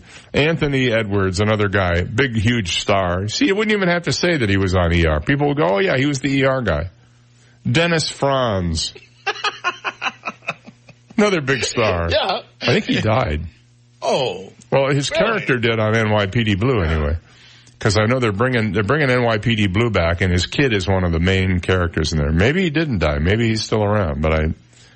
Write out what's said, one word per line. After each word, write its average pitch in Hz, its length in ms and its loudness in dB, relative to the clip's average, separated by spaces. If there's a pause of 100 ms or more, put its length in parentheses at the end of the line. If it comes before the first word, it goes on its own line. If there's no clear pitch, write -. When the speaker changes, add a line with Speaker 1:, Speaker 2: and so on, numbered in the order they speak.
(340)
Speaker 1:
Anthony 143 580 0
Edwards, 101 480 0
another 104 280 2
guy, 90 360 0
big, 117 320 -2
huge 113 440 0
star. 95 480 0
See, 139 200 0
you 190 80 2
wouldn't 214 200 0
even 196 120 0
have 175 160 0
to 156 80 -2
say 175 260 0
that 117 120 0
he 98 80 2
was 95 180 0
on 87 180 2
E 85 140 4
R. 78 120 0
People 143 280 0
would 143 100 0
go, 170 180 2
"Oh, 196 40 0
yeah, 185 180 0
he 131 80 0
was 143 140 0
the 143 100 -4
E 135 140 2
R 135 180 2
guy." 82 280 -2 (800)
Dennis 165 420 2
Franz. 107 840 -2 (320)
<laughs> - 1900 -10
Another 202 240 2
big 131 220 -2
star. 92 480 0
Speaker 2:
Yeah. 240 300 0 (200)
Speaker 1:
I - 120 0
think 208 120 0
he 254 160 -2
died. 95 440 0 (560)
Speaker 2:
Oh. 117 520 -4 (180)
Speaker 1:
Well, 135 220 2
his 139 180 0
Speaker 2:
Really? 320 120 0
Speaker 1:
character 202 340 0
did 113 220 0
on 110 160 2
N 110 160 2
Y 104 160 2
P 113 160 -2
D 107 120 2
Blue 113 260 0
anyway. 78 360 -2 (600)
'Cause 104 180 2
I 107 80 4
know 127 140 0
they're 120 140 0
bringing, 110 400 0
they're 107 100 0
bringing 135 260 0
N 123 140 2
Y 117 160 2
P 117 160 0
D 104 120 2
Blue 104 220 0
back, 87 320 0
and 92 100 2
his 87 140 2
kid 139 280 0
is 92 140 0
one 95 160 2
of 87 100 0
the 82 60 0
main 92 420 2
characters 85 500 0
in 80 80 0
there. 71 120 0
Maybe 117 320 2
he 175 60 0
didn't 143 300 -2
die. 76 200 0
Maybe 104 280 2
he's 110 160 -2
still 110 200 0
around, 98 380 0
but 78 120 2
I, 78 200 0 (420)